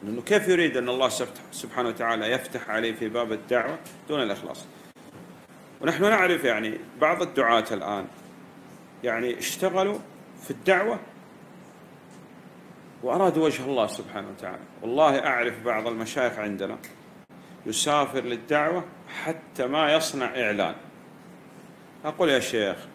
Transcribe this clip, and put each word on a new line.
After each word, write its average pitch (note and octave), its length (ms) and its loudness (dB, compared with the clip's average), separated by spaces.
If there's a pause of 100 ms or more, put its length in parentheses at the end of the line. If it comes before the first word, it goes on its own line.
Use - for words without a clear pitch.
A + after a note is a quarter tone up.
لأنه G#2 200 -6
كيف G3+ 260 2
يريد E3+ 280 4
أن B2 120 -2
الله B2+ 200 2
سبت-، - 320 -4 (120)
سبحانه - 360 -4
وتعالى A2+ 380 0
يفتح B2 440 -2
عليه A2 220 0
في A2 160 -4
باب A2+ 240 -2
الدعوة A#2+ 460 0 (300)
دون D3 140 0
الإخلاص؟ F#2+ 420 -6 (1160)
ونحن D#3 220 0
نعرف F#3 420 4
يعني A2 340 0 (220)
بعض F3 220 4
الدعاة A#2 480 4
الآن G2 360 -4 (1000)
يعني A#2+ 340 -2
اشتغلوا F#3+ 600 0 (460)
في - 60 -12
الدعوة F#3+ 480 2 (2000)
وأرادوا D#3+ 420 4
وجه C3 200 0
الله B2+ 220 2
سبحانه G2+ 420 -8
وتعالى. F#2+ 340 -10 (200)
والله C#3 440 4
أعرف A#2+ 280 0 (100)
بعض A2+ 220 0
المشايخ A2+ 520 -2
عندنا G#2 400 -6 (880)
يسافر C3+ 540 2
للدعوة D3 640 0 (400)
حتى D#3 420 -6
ما D3 260 4
يصنع D3 340 0
إعلان. G#2 480 0 (1300)
أقول: D#3 240 2
"يا C3 120 6
شيخ G#2+ 360 0 (180)